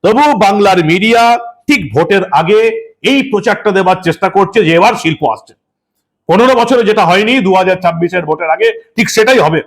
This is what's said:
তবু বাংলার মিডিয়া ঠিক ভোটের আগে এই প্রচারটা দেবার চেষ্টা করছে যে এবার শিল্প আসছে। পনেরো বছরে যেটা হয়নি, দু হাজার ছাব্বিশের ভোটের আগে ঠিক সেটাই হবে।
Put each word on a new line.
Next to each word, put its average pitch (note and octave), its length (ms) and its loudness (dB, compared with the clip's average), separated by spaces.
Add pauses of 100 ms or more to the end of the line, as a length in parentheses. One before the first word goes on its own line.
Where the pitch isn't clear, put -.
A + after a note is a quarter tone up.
তবু A3+ 200 2 (200)
বাংলার G3 340 2 (120)
মিডিয়া A3 320 2 (460)
ঠিক C#4+ 120 -2 (140)
ভোটের F3+ 280 0 (180)
আগে G3+ 200 0 (500)
এই C#4 80 2 (120)
প্রচারটা G#3 460 -2
দেবার F#3 300 0
চেষ্টা E3 300 -2
করছে G3 300 0
যে E3 120 0
এবার G#3+ 240 2
শিল্প D#3+ 200 -4 (120)
আসছে। - 180 -18 (760)
পনেরো A#3+ 320 2
বছরে A#3+ 300 0
যেটা G#3+ 200 2
হয়নি, G#3+ 240 0 (120)
দু F#3+ 140 2
হাজার F#3 240 0
ছাব্বিশের E3+ 440 -2
ভোটের D#3 260 -4
আগে G#3+ 140 0 (280)
ঠিক A#3 100 -2 (100)
সেটাই A3+ 300 2
হবে। D#3 200 0